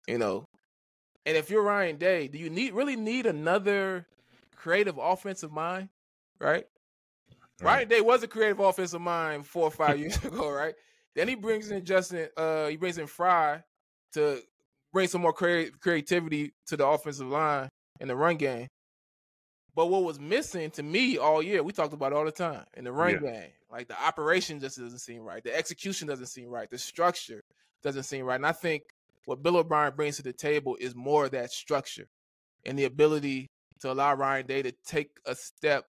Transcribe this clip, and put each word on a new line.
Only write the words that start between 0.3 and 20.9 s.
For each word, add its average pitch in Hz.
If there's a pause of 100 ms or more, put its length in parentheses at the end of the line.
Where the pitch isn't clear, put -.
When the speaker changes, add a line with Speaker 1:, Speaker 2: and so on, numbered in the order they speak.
Speaker 1:
And 156
if 151
you're 214
Ryan 196
Day, 170
do 143
you 160
need, 208
really 269
need 226
another 190 (480)
creative 180
offensive 180
mind, 180 (520)
right? 156 (920)
Speaker 2:
Right. 180
Speaker 1:
Ryan 254
Day 226
was 233
a 226
creative 214
offensive 185
mind 160
four 170
or 156
five 147
years 160
<laughs> -
ago, 165
right? 147 (400)
Then 175
he 254
brings 214
in 196
Justin, 180
uh, 160
he 156
brings 170
in 151
Fry 165 (520)
to 147 (500)
bring 185
some 175
more 165
crea-, 175 (100)
creativity 156 (120)
to 165
the 143
offensive 143
line 143 (320)
in 139
the 123
run 165
game. 131 (1120)
But 165
what 185
was 160
missing 165
to 147
me 196